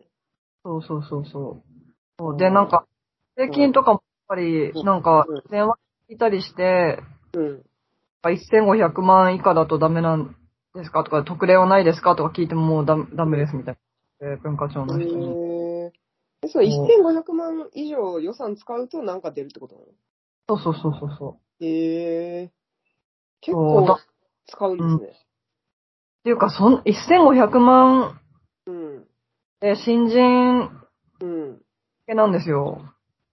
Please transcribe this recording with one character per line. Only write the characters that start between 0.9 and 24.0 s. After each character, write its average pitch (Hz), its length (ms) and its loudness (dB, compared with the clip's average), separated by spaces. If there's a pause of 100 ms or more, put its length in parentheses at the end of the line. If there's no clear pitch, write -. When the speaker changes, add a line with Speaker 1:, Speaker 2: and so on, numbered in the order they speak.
Speaker 1:
う 147 100 -10
そ 143 120 -8
う 147 60 -12
そ - 360 -14
う。 - 0 - (560)
そ 165 120 -8
う、 - 20 -6
Speaker 2:
う - 20 -8
ん。 - 20 -8
Speaker 1:
で、 185 140 2
な 202 140 4
ん 196 40 -6
か、 - 180 0 (500)
税 262 140 -2
金 285 220 2
と 262 100 4
か 233 120 4
も - 0 -
や 196 40 -2
っ - 40 -20 (260)
ぱ 196 80 -8
り、 165 340 -2
Speaker 2:
う 156 120 -10
ん。 - 20 -6
Speaker 1:
な 196 140 0
ん 156 40 -8
か、 160 260 4
Speaker 2:
う 151 100 -8
ん。 - 120 -16
Speaker 1:
電 208 160 -2
話 226 120 -2 (320)
聞 226 40 -20
い 220 40 -12
た 233 100 0
り 196 140 -2
し - 120 -18
て、 180 460 0 (340)
Speaker 2:
う 175 60 -4
ん。 147 240 -8 (640)
Speaker 1:
一 180 200 -4
千 220 160 4
五 202 100 4
百 185 260 0
万 185 340 6
以 170 40 -8
下 180 140 2
だ 160 120 2
と 156 120 -2
ダ 160 100 2
メ 165 140 -2
な 165 140 0
ん 151 200 -8 (380)
で 180 100 -14
す 156 60 -20
か 156 140 -2
と - 60 -16
か、 151 120 0
特 175 240 -6
例 185 100 8
は 185 100 6
な 190 120 4
い 190 60 4
で 160 100 4
す - 80 -14
か 175 140 2
と 160 80 -2
か 165 120 -6
聞 180 60 -2
い 160 60 -4
て 165 60 -6
も、 160 80 0
も 160 200 0
う - 20 -4
ダ-、 156 120 2 (180)
ダ 160 100 -2
メ 156 140 -2
で 147 80 -2
す 147 100 -8
み 127 80 -10
た 127 80 -10
い - 20 -16
な。 - 60 -20 (400)
え 143 140 -10
ー、 131 60 -14
文 151 160 -8
化 147 120 -6
庁 143 160 -8
の 135 140 -6
人 170 180 -6
に。 170 120 -8
Speaker 2:
へ 170 580 -8
ー。 170 40 -16 (520)
え、 320 60 -6
そ 311 100 -4
の 262 60 4
一 - 80 2 (160)
千 453 140 6
五 330 120 2
百 330 180 -6
万 330 400 -8
以 302 160 -10
上 202 320 -6
予 185 140 -8
算 214 220 -10
使 233 200 -14
う 247 120 -10
と 330 140 -12
な 190 120 -8
ん 185 80 -14
か 160 80 -12
出 139 120 -10
る 139 40 -16
っ - 40 -20
て - 100 -20
こ - 80 -20
と - 80 -20
な - 60 -20
の？ - 40 -20 (720)
Speaker 1:
そ 170 100 -4
う 160 40 -2
そ - 40 -12
う - 40 -18
そ 160 60 -4
う 147 120 -6
そ 147 60 -10
う 143 100 -12
そ 135 240 -16 (200)
う。 170 40 -10
Speaker 2:
へ 170 800 -6
ー。 180 60 -18 (880)
結 - 140 -6
構 156 240 2
Speaker 1:
そ 190 60 6
う - 20 2
だ。 185 140 2 (480)